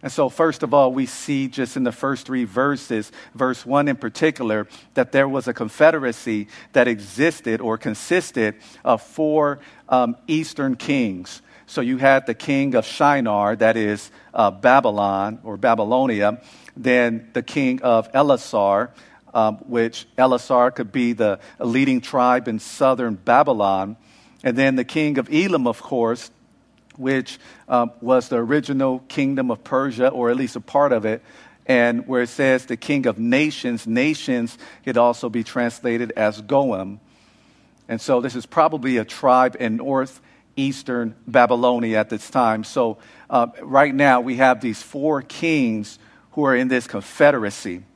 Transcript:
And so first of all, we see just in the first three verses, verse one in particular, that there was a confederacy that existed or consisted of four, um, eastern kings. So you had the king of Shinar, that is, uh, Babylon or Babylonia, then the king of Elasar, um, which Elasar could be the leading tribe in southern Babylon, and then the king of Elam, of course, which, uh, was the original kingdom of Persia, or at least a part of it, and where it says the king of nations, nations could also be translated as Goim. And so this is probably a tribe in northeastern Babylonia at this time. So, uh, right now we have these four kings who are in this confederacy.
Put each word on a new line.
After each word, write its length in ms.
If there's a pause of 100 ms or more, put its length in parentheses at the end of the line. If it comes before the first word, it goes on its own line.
And 100
so 180
first 340
of 100
all, 200
we 120
see 440
just 260
in 80
the 80
first 340
three 200
verses, 640 (240)
verse 300
one 240
in 80
particular, 720 (260)
that 180
there 160
was 200
a 60
confederacy 960 (240)
that 160
existed 720
or 180
consisted 800 (280)
of 180
four, 580 (300)
um, 260 (100)
eastern 500
kings. 680 (260)
So 140
you 160
had 280
the 80
king 420
of 100
Shinar, 720
that 200
is, 320 (240)
uh, 180
Babylon 920
or 140
Babylonia, 840 (340)
then 580
the 100
king 400
of 300
Elasar, 760 (440)
um, 240 (100)
which 400 (100)
Elasar 560
could 200
be 180
the 280 (200)
leading 400
tribe 480
in 120
southern 560
Babylon, 840 (480)
and 120
then 200
the 80
king 320
of 140
Elam, 360
of 140
course, 500 (680)
which, 400 (280)
uh, 200 (140)
was 280
the 60
original 720
kingdom 420
of 140
Persia, 460
or 200
at 80
least 180
a 60
part 300
of 140
it, 180 (420)
and 420
where 140
it 80
says 360
the 120
king 300
of 100
nations, 720
nations 680 (260)
could 140
also 320
be 140
translated 720
as 260
Goim. 580 (880)
And 140
so 200
this 140
is 100
probably 520
a 80
tribe 540
in 180
northeastern 1400 (100)
Babylonia 720
at 120
this 200
time. 340
So, 340 (320)
uh, 180 (140)
right 340
now 260
we 160
have 240
these 220
four 380
kings 800 (340)
who 120
are 100
in 120
this 200
confederacy. 960 (120)